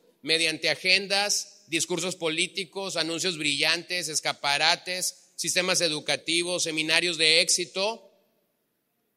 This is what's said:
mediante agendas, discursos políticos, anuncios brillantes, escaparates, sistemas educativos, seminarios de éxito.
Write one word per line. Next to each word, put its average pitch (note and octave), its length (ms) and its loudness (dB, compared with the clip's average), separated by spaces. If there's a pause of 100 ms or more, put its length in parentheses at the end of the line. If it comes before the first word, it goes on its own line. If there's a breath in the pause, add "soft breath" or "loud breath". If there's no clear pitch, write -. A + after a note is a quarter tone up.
(220)
mediante D#3+ 480 0
agendas, G3 960 0
discursos E3+ 480 -2
políticos, F3 800 -4
anuncios E3 420 -2
brillantes, D#3 680 0
escaparates, D#3 1300 -2
sistemas F3+ 440 0
educativos, E3 840 0
seminarios D#3+ 540 2
de D#3+ 220 6
éxito. F#3 680 -2 (1080)